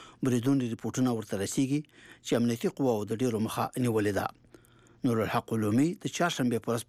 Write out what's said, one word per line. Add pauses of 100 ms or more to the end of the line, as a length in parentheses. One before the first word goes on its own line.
(280)
بریدونو
ریپورټونه
ورته
رسیږي (460)
چې
امنیتي
قواو
د (100)
ډېرو
مخه (180)
نیولې
ده. (840)
نور
الحق
علومي (160)
د
چهارشنبې
په
ورځ